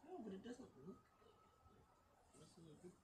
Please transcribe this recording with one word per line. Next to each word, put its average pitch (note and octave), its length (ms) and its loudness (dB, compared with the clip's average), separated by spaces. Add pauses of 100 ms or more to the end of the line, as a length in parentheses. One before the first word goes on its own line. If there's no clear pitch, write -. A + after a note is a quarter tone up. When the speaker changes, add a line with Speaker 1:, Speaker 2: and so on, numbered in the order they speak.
Speaker 1:
No, F4+ 60 2 (100)
but G#3 100 8
it G3 140 6
doesn't A#3+ 240 4 (160)
look G#3+ 140 2 (200)
like - 60 -10
it. - 100 -10 (1040)
Speaker 2:
This D#3+ 160 -6
is E3 140 -2
a D3 100 -2
good F3+ 240 0